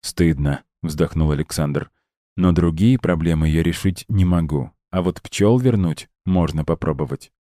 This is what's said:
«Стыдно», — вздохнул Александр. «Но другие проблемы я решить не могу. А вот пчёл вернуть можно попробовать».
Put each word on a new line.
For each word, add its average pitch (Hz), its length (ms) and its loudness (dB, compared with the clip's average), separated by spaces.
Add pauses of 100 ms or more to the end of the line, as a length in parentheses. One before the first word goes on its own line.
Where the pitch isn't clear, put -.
«Стыдно», — 71 600 0 (200)
вздохнул 78 480 0
Александр. 73 600 -4 (460)
«Но 90 140 4
другие 85 480 2
проблемы 80 500 0
я 80 140 2
решить 85 460 -2
не 95 160 2
могу. 80 460 0 (240)
А 92 60 0
вот 90 200 -4
пчёл 113 380 2
вернуть 104 480 0 (180)
можно 80 380 0
попробовать». 73 800 -4